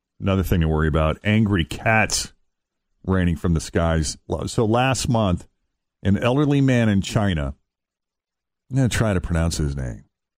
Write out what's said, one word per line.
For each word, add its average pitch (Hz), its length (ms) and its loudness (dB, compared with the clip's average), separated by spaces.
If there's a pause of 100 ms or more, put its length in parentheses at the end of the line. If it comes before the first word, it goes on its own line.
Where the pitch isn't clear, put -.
(200)
another 98 240 2
thing 87 180 0
to 80 60 2
worry 78 200 2
about. 78 360 0
Angry 104 420 2
cats - 680 -2 (720)
raining 87 300 0
from 85 180 -2
the 80 80 0
skies. 82 560 -2 (300)
So - 180 -2
last 123 440 0
month, 104 380 0 (560)
an 98 140 2
elderly 139 440 2
man 123 280 2
in 98 120 2
China, 85 540 -2 (1120)
I'm 127 60 -6
gonna 131 140 2
try 107 240 0
to 87 80 -2
pronounce 82 360 -2
his 71 180 -4
name, 60 300 -10 (340)